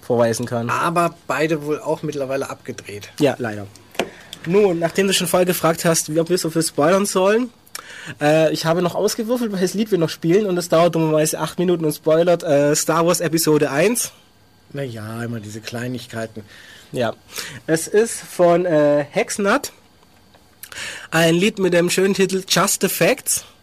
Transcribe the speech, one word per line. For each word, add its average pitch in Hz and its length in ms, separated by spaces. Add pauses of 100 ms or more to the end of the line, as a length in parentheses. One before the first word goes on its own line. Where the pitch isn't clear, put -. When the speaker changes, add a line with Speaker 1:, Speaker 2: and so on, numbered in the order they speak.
Speaker 1:
vorweisen 117 400
kann. 117 240
Speaker 2:
Aber 165 460 (120)
beide 147 380
wohl 151 140
auch 156 240
mittlerweile 139 460
abgedreht. - 580 (140)
Speaker 1:
Ja, 131 160
leider. 104 300 (760)
Nun, 185 320
nachdem 170 300
du 190 60
schon 185 140
vorher 185 180
gefragt 170 400
hast, 165 280
wie, 160 60
ob 165 100
wir 180 80
so 170 120
viel 160 120
spoilern 170 440
sollen, 208 460 (680)
äh, 151 320
ich 156 140
habe 165 160
noch 170 140
ausgewürfelt, 220 580
welches 185 220
Lied 214 160
wir 190 60
noch 160 120
spielen 180 360
und 185 120
es 175 100
dauert 170 280
dummerweise 156 440
acht - 180
Minuten 175 280
und 151 80
spoilert, 170 500
äh, 147 320
Star 165 320
Wars 175 140
Episode 156 500
eins. 185 400 (640)
Speaker 2:
Na 143 100
ja, 113 400
immer 117 160
diese 107 220
Kleinigkeiten. 113 840 (480)
Speaker 1:
Ja. 117 220 (520)
Es 160 220
ist 226 320
von, 175 460
äh, 147 440
Hexnut 214 600 (1400)
ein 165 240
Lied 202 240
mit 180 140
dem 175 160
schönen 190 240
Titel 185 360
Just 185 320
the 196 80
Facts. - 560 (160)